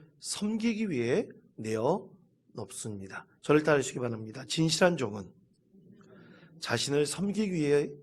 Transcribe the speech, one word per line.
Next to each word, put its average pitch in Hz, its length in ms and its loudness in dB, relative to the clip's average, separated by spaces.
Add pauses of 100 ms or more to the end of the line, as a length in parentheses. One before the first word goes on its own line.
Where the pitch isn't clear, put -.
(200)
섬기기 214 680 -2
위해 131 380 0 (280)
내어 117 540 0 (440)
놓습니다. 98 720 -10 (160)
저를 151 220 4
따르시기 143 360 2
바랍니다. 110 480 -6
진실한 165 480 4
종은 104 340 -4 (1300)
자신을 139 440 0
섬기기 196 480 -2
위해 147 360 2 (140)